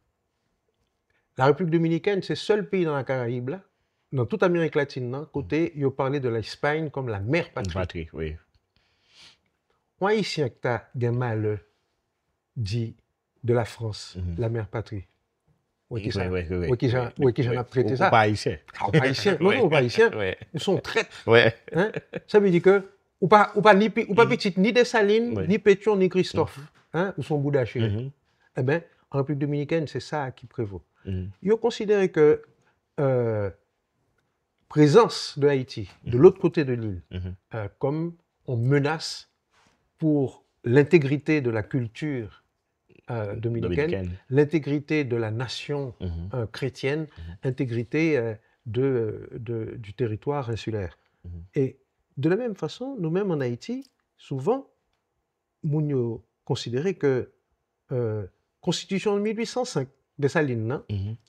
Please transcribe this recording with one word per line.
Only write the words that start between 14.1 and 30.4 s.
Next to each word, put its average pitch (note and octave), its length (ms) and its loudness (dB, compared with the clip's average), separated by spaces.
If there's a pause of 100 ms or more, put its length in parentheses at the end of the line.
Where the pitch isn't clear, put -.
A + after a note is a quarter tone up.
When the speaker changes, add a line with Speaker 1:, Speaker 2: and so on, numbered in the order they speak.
Speaker 2:
Mhm. F2 220 -6
Speaker 1:
la A2+ 100 -2
mère A2+ 200 -4
patrie. G#2 360 -8 (840)
Ouais, A#2 100 -6
qui G2+ 80 -4
Speaker 2:
Oui, A2+ 40 -4
Speaker 1:
ça, F#2+ 160 -2
Speaker 2:
oui, F2+ 120 -2 (100)
oui, F#2 60 -2
oui. F2 120 -2
Speaker 1:
ouais, B2+ 80 0
qui - 140 0
j'en, B2 160 0 (120)
Speaker 2:
Oui, C#3+ 80 2
Speaker 1:
ouais, A#2+ 60 4
qui C#3+ 120 -2
j'en B2 80 -2
Speaker 2:
oui. B2 40 -2
Speaker 1:
a B2 80 -4
traité A#2+ 280 0
Speaker 2:
Ou, - 40 -2
Speaker 1:
ça. F3+ 120 4
Speaker 2:
ou - 20 0
pas A#2 100 8
haïtien. G#2+ 380 0 (200)
Speaker 1:
Ah, G2 100 -2
ou G2 40 -4
pas D3 120 6
haïtien. C#3+ 360 2
Non, F3 80 4
Speaker 2:
<laughs> - 0 -
Oui. G#3+ 100 4
Speaker 1:
non, G#3+ 100 4
pas D3+ 100 2
haïtien. C#3 360 4
Speaker 2:
Oui. G2 180 -2 (200)
Speaker 1:
Ils D3 80 -8
sont F#3+ 180 0
traîtres. - 480 -6
Speaker 2:
Ouais. A2+ 280 8 (180)
Speaker 1:
Hein ? G3 200 0 (340)
Ça G#3 140 6
veut G3+ 100 6
dire E3+ 120 4
que, F#3+ 260 4 (320)
ou F3+ 80 2
pas, G#3 260 6
ou G3+ 80 0
pas G#3 120 10
ni G#3 160 6
pi-, A3 180 -2
ou G3 60 -4
pas A3+ 100 8
Speaker 2:
Mhm. G#3+ 60 4
Speaker 1:
petit, G#3 280 0
ni G#3 140 4
Dessalines, A3+ 680 2
Speaker 2:
Oui. F#3+ 100 -2
Speaker 1:
ni G#3 100 4
Pétion, G#3 380 4
ni F#3 120 4
Christophe, F3+ 500 0
Speaker 2:
Mhm. C#3 60 -18 (300)
Speaker 1:
hein, F3+ 220 -2
ou D3+ 60 -4
son D3 160 -2
Boudaché. C3+ 420 0
Speaker 2:
Mhm. A2+ 300 -2 (460)
Speaker 1:
Eh C#3 60 0
ben, C#3 200 0 (280)
en C#3 80 -2
République C#3 220 -2
dominicaine, D3 460 -2
c'est B2+ 140 -8
ça C#3 320 -6
qui - 140 -20